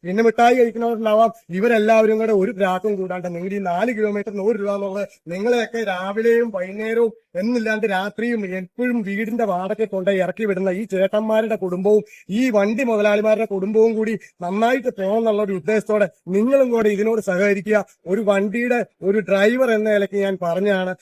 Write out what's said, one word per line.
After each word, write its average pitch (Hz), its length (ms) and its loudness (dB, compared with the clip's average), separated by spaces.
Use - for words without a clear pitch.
പിന്നെ 196 180 0
മിഠായി 233 360 4
കഴിക്കുന്നവരുണ്ടാവാം. 226 720 2
ഇവരെല്ലാവരും 220 600 4
കൂടെ 220 220 2
ഒരു 220 80 -2
ഗ്രാഹ്യം 190 500 -2
കൂടാണ്ട് 180 340 -6
നിങ്ങളുടെ 190 200 -6
ഈ 202 40 -4
നാല് 190 380 -2
കിലോമീറ്ററിന് 208 440 -4
ഒരു 214 160 0
രൂപ 202 180 -4
എന്നുള്ളത് 196 320 -6
നിങ്ങളെയൊക്കെ 226 560 -2
രാവിലെയും 220 720 0
വൈകുന്നേരവും 220 560 -2
എന്നില്ലാണ്ട് 220 520 -2
രാത്രിയും 208 500 -4
എപ്പോഴും 240 440 -4
വീടിന്റെ 214 500 -4
വാടക 190 400 -2
കൊണ്ട് 190 200 -2
ഇറക്കി 185 380 -2
വിടുന്ന 190 200 0
ഈ 185 140 -2
ചേട്ടന്മാരുടെ 220 640 0
കുടുംബവും 196 480 2
ഈ 247 200 0
വണ്ടി 214 340 2
മുതലാളിമാരുടെ 214 720 2
കുടുംബവും 220 440 2
കൂടി 220 220 -2
നന്നായിട്ട് 226 480 0
പോകണം 196 280 -2
എന്നുള്ള 214 260 0
ഒരു 196 100 -2
ഉദ്ദേശത്തോടെ 208 560 0
നിങ്ങളും 240 440 2
കൂടെ 226 240 2
ഇതിനോട് 220 260 0
സഹകരിക്കുക. 202 640 0
ഒരു 196 140 0
വണ്ടിയുടെ 214 640 0
ഒരു 196 180 0
ഡ്രൈവർ 226 420 2
എന്ന 214 220 2
നിലയ്ക്ക് 202 320 0
ഞാൻ 196 160 -2
പറഞ്ഞതാണ്. 185 600 0